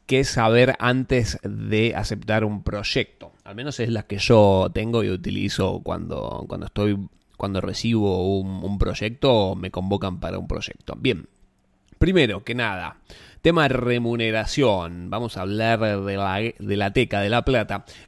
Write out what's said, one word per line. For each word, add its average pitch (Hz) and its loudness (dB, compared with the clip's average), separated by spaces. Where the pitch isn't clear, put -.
que 131 2
saber 120 4
antes 123 0
de 107 0
aceptar 110 -2
un 104 -4
proyecto. - -4
Al 101 -18
menos 135 -8
es 113 -2
las 110 -4
que 101 -6
yo 98 6
tengo 110 -2
y 101 -2
utilizo 95 -2
cuando, 82 -8
cuando - -10
estoy, 104 0
cuando 98 -4
recibo 95 0
un, 95 -6
un 98 -4
proyecto 110 0
o 98 2
me 92 -8
convocan 95 -2
para 90 -6
un 90 -8
proyecto. - -8
Bien, 120 -2
primero 147 2
que 117 -6
nada, 98 -4
tema 160 4
remuneración. 113 0
Vamos 110 -6
a 92 -8
hablar 110 0
de 101 0
la, 98 -2
de 104 -4
la 101 0
teca, 107 0
de 101 0
la 117 0
plata. 107 0